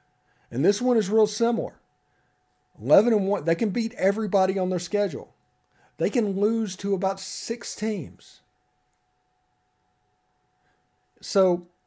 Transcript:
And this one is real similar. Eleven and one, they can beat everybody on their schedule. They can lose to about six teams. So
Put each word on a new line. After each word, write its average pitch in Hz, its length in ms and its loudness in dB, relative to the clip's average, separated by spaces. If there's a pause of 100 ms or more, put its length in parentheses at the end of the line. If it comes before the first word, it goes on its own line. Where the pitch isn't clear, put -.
(500)
And 120 120 -4
this 202 200 2
one 247 160 2
is 190 100 0
real 214 180 4
similar. 214 540 -2 (960)
Eleven 190 360 4
and 196 120 0
one, 190 200 -2
they 165 80 2
can 214 160 0
beat 226 240 -4
everybody 190 640 0
on 185 100 0
their 185 100 -2
schedule. 180 560 -4 (600)
They 175 140 -2
can 202 300 0
lose 220 360 0
to 196 180 -4
about 185 260 -2
six - 540 -10
teams. 185 640 -8 (2750)
So 180 480 2 (180)